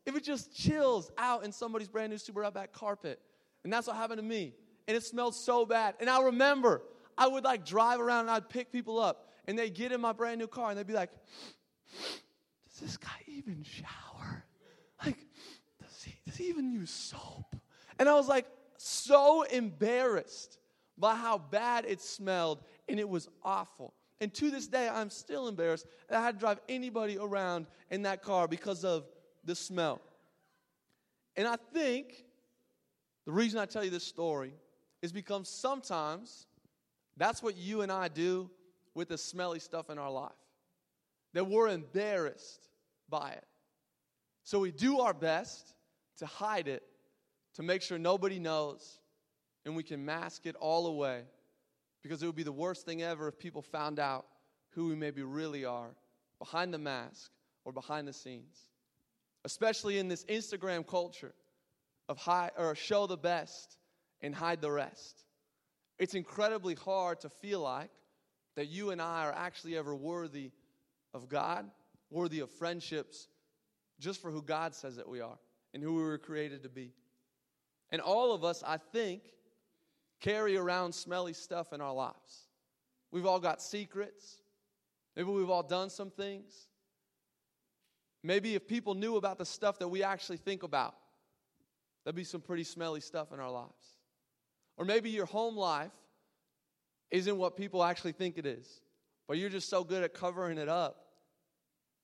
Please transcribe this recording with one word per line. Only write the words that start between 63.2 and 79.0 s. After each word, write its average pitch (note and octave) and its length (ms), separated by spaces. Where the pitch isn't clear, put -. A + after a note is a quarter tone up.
and C#3+ 140
hide E3 260
the D3 100
rest. - 540
It's F#3 160
incredibly G3 600
hard F#3 460
to D3+ 80
feel G3 320
like C#3 300
that D3 120
you F#3+ 240
and E3+ 100
I E3 240
are D3 80
actually E3+ 440
ever D3 180
worthy C#3+ 560
of B2+ 160
God, F3 420
worthy D#3+ 320
of B2+ 100
friendships, E3 800
just F#3 220
for E3+ 100
who D3+ 100
God D#3 340
says C3 220
that - 100
we B2 140
are A#2 160
and C#3+ 80
who D#3 120
we D#3+ 100
were D#3 140
created D3+ 460
to C3 60
be. B2+ 240
And D#3+ 120
all A3+ 320
of E3 100
us, E3+ 220
I D#3+ 120
think, G#3 460